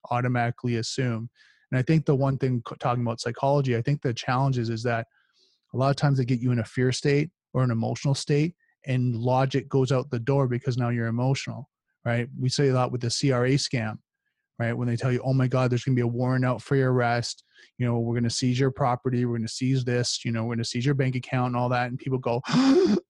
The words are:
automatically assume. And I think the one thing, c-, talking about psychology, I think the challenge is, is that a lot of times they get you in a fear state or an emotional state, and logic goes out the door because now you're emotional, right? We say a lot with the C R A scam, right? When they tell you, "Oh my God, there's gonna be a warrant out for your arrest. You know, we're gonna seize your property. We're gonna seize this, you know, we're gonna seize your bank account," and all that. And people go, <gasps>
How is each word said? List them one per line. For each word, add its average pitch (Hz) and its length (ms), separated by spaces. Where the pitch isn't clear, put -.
automatically 123 640
assume. 117 520
And 127 80
I 127 40
think 160 240
the 151 80
one 135 240
thing, 127 300
c-, - 100
talking 123 240
about 117 180
psychology, 135 560
I 113 60
think 143 200
the 123 120
challenge 131 420
is, 113 140
is 113 140
that 113 240
a - 20
lot 135 140
of 139 60
times 143 220
they 127 60
get 123 160
you 123 120
in 120 80
a 107 40
fear 127 280
state 143 380
or 131 120
an 123 80
emotional 120 420
state, 151 400
and 127 300
logic 131 520
goes 135 240
out 127 180
the 123 100
door 135 260
because 120 320
now 120 120
you're 117 180
emotional, 123 600
right? 120 240
We 127 100
say 143 200
a 131 40
lot 127 200
with 123 80
the 120 100
C 135 220
R 123 140
A 131 80
scam, 113 440
right? 117 140
When 123 120
they 120 80
tell 127 160
you, 123 140
"Oh 131 100
my 127 140
God, 127 240
there's 123 100
gonna 131 140
be 120 60
a 120 40
warrant 127 380
out 127 180
for - 140
your 131 160
arrest. 120 500
You 123 80
know, 120 120
we're 117 160
gonna 120 160
seize 127 300
your 139 100
property. 123 540
We're 117 140
gonna 113 100
seize 131 360
this, 123 400
you 120 60
know, 113 140
we're 117 100
gonna 113 100
seize 120 220
your 147 80
bank 131 220
account," 127 320
and 123 80
all 123 140
that. 123 180
And 123 100
people 131 200
go, 120 260
<gasps> - 40